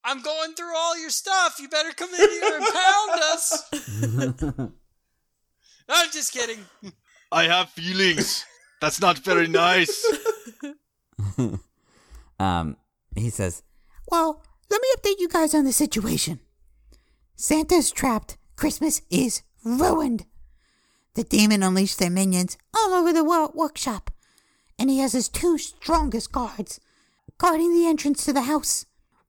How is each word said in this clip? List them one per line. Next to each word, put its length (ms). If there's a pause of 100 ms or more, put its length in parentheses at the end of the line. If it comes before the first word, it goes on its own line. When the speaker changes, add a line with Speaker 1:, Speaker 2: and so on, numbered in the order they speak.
Speaker 1:
I'm 180
going 320
through 220
all 240
your 100
stuff. 500
You 80
better 240
come 200
in 160
here 280
and 100
pound 560
us." 480
Speaker 2:
<laughs> 1000 (1160)
Speaker 1:
I'm 240
just 200
kidding. 260 (720)
Speaker 3:
I 140
have 260
feelings. 760 (360)
That's 200
not 180
very 280
nice. 580 (560)
Speaker 2:
<laughs> 1000 (840)
Um, 360 (400)
he 140
says, 320 (480)
Speaker 4:
"Well, 320 (280)
let 100
me 160
update 220
you 100
guys 260
on 100
the 80
situation. 680 (960)
Santa's 560
trapped. 480 (180)
Christmas 540
is 320 (220)
ruined. 600 (880)
The 100
demon 400
unleashed 340
their 120
minions 460 (200)
all 180
over 180
the 120
wo-, 300
workshop, 560 (680)
and 100
he 120
has 140
his 140
two 300
strongest 720
guards 480 (600)
guarding 360
the 140
entrance 360
to 80
the 100
house. 440 (420)